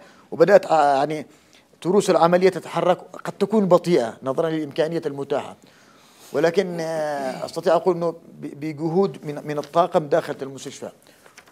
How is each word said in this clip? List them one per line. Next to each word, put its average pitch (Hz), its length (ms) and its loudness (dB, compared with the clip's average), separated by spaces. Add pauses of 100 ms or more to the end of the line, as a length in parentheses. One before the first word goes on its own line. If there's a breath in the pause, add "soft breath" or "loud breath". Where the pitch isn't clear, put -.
(300 loud breath)
وبدأت، 180 360 6
آه، 143 300 4
يعني 147 300 -4 (540 soft breath)
تروس 185 300 2
العملية 175 380 4
تتحرك، 170 500 0 (260)
قد 175 80 -8
تكون 202 340 0
بطيئة 165 560 2
نظرًا 147 280 -2
للإمكانية 156 560 -4
المتاحة، 139 500 -6 (760 loud breath)
ولكن، 170 480 0
آه، 151 640 -6
أستطيع 165 300 0
أقول 170 200 0
أنه 170 140 -2
ب-، 147 500 -14
بجهود 156 560 -2 (100)
من، 147 200 -12
من 147 120 -6
الطاقم 165 480 0
داخل 147 360 -2
المستشفى، 135 460 -14 (640 loud breath)